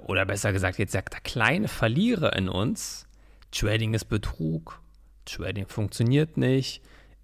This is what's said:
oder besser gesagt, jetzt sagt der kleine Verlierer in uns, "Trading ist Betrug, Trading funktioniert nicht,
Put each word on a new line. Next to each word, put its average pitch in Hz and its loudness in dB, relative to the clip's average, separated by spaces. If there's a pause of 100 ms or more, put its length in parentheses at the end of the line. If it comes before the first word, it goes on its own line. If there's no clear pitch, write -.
oder 98 2
besser 101 0
gesagt, 92 0
jetzt 98 0
sagt 95 -4
der - -12
kleine 131 2
Verlierer 160 2
in 95 0
uns, 98 -4 (460)
"Trading 110 0
ist 113 -2
Betrug, - -4 (460)
Trading 95 -6
funktioniert 127 0
nicht, 131 0 (420)